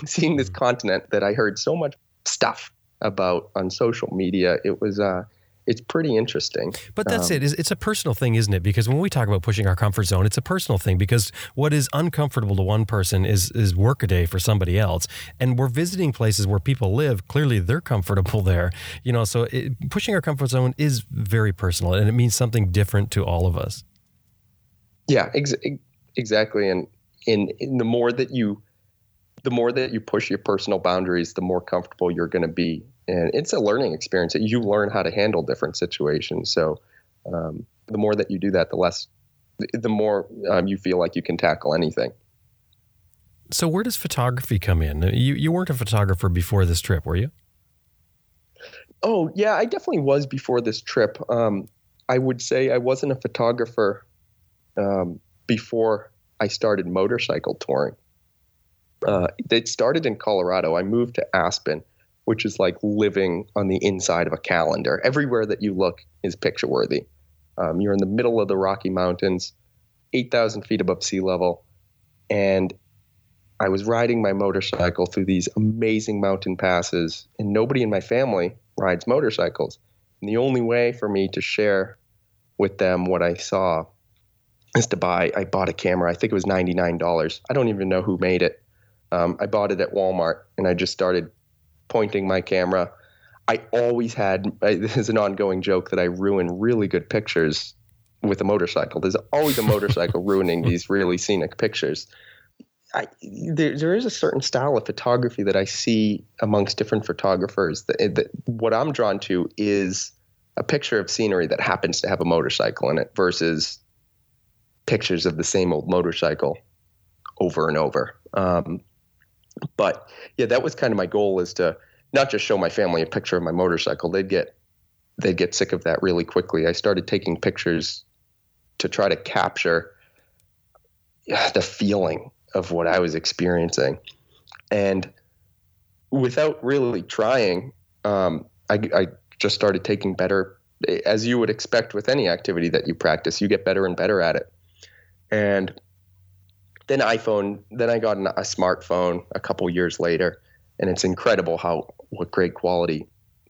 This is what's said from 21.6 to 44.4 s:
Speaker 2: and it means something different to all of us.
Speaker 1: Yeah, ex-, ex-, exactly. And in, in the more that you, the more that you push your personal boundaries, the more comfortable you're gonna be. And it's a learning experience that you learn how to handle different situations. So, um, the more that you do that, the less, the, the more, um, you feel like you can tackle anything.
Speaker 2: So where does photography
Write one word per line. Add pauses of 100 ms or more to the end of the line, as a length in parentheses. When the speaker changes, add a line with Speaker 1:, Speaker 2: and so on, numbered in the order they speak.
Speaker 2:
and
it
means
something
different
to
all
of
us. (1300)
Speaker 1:
Yeah,
ex-, (120)
ex-, (360)
exactly.
And (400)
in,
in
the
more
that
you, (800)
the
more
that
you
push
your
personal
boundaries,
the
more
comfortable
you're
gonna
be. (240)
And
it's
a
learning
experience
that
you
learn
how
to
handle
different
situations.
So, (520)
um, (220)
the
more
that
you
do
that,
the
less, (520)
the, (100)
the
more, (240)
um,
you
feel
like
you
can
tackle
anything. (1400)
Speaker 2:
So
where
does
photography